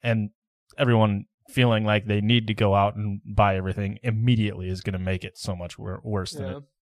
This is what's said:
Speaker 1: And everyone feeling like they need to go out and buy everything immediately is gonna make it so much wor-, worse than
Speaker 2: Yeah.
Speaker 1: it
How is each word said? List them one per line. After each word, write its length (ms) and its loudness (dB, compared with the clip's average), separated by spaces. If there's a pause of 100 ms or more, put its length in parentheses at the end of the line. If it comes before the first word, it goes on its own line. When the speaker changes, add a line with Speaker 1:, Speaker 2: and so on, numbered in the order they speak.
Speaker 1:
And 280 0 (480)
everyone 460 4 (240)
feeling 360 2
like 220 2
they 140 0
need 260 2
to 80 -2
go 220 2
out 180 2
and 300 -6
buy 320 2
everything 480 -4
immediately 640 0
is 140 -6
gonna 180 -4
make 240 -4
it 140 -12
so 180 -6
much 220 -12
wor-, 260 -10
worse 280 -4
than 140 -10
Speaker 2:
Yeah. 120 -8
Speaker 1:
it 40 -16 (280)